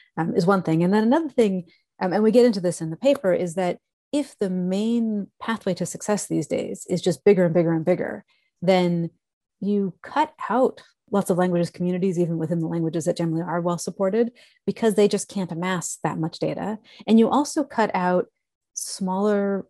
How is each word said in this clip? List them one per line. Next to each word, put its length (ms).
um, 180
is 100
one 180
thing. 200
And 100
then 100
another 260
thing, 360
um, 140
and 100
we 80
get 140
into 160
this 200
in 80
the 80
paper, 360
is 220
that 220
if 280
the 100
main 800
pathway 360
to 100
success 420
these 200
days 420
is 120
just 220
bigger 220
and 80
bigger 200
and 120
bigger, 400
then 480
you 420
cut 320
out 320
lots 180
of 80
languages 320
communities, 500
even 180
within 220
the 80
languages 380
that 120
generally 240
are 200
well 160
supported, 540
because 280
they 140
just 220
can't 220
amass 520
that 160
much 200
data. 380
And 100
you 120
also 340
cut 320
out 320
smaller 960